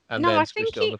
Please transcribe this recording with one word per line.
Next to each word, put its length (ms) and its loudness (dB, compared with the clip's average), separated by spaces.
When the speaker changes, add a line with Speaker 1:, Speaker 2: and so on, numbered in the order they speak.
Speaker 1:
and 140 -4
Speaker 2:
no, 80 4
Speaker 1:
then 80 4
Speaker 2:
I 60 4
Speaker 1:
squished 100 -6
Speaker 2:
think 220 -4
Speaker 1:
it 20 -2
on 80 0
Speaker 2:
he, 60 -2
Speaker 1:
the 80 -8